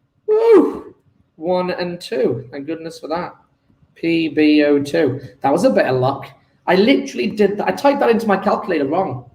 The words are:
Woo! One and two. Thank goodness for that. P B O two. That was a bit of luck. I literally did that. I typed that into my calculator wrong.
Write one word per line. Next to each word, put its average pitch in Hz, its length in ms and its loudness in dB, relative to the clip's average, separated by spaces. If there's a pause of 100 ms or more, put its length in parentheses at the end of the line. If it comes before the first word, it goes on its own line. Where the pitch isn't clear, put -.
(260)
Woo! 440 680 4 (420)
One 180 340 -2
and 175 300 -6
two. 202 500 -4
Thank 143 160 -14
goodness 160 340 -12
for - 80 -16
that. 165 260 -8 (600)
P 165 340 -2
B 151 360 4
O 147 180 4
two. 139 380 -2 (200)
That 135 120 0
was 175 120 2
a 262 60 4
bit 196 160 2
of 127 140 -2
luck. 131 280 -4 (380)
I 175 100 2
literally 233 520 0
did 202 300 0
that. - 100 -6
I - 40 0
typed 285 280 0
that 240 100 2
into 226 160 0
my 202 100 2
calculator 185 500 -2
wrong. 156 480 -4